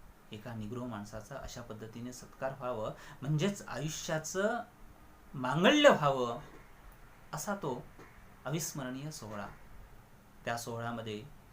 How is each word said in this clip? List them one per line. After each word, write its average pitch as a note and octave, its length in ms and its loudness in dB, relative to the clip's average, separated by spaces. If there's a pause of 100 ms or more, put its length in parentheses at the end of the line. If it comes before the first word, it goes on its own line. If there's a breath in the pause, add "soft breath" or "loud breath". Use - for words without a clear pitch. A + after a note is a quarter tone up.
(320)
एका A2+ 220 -10
निग्रो A2+ 320 -4
माणसाचा A2 500 -8
अशा - 260 -8
पद्धतीने A2+ 500 -10
सत्कार - 460 -6
व्हावं, B2 340 -2 (300 loud breath)
म्हणजेच D#3 400 2
आयुष्याचं E3 1000 0 (720)
मांगल्य F3+ 540 10
व्हावं, C3 500 6 (920)
असा G3 220 -2
तो D#3+ 300 -4 (600)
अविस्मरणीय C#3 680 -2
सोहळा. G#2 380 -8 (960)
त्या A#2 140 0
सोहळ्यामध्ये A#2 680 -4 (280 loud breath)